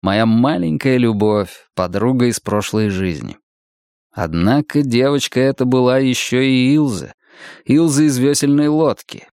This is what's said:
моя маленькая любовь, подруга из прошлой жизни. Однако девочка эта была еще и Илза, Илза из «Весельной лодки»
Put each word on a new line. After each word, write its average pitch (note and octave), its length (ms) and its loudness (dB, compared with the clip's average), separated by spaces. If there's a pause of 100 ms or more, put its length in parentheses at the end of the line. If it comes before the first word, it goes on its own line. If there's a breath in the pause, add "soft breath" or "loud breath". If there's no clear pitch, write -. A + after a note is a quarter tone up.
моя G2+ 240 0
маленькая A#2 720 0
любовь, G#2 760 0
подруга G#2+ 520 0
из A#2 120 -2
прошлой G#2 500 -2
жизни. F2+ 480 -6 (760)
Однако G#2 680 0
девочка C3 580 0
эта C3 260 0
была B2+ 340 2
еще B2+ 420 -2
и C3 320 2
Илза, C3+ 400 -2 (520 loud breath)
Илза D3+ 380 2
из C#3+ 140 2
«Весельной C#3+ 500 2
лодки» D3+ 600 -2 (100)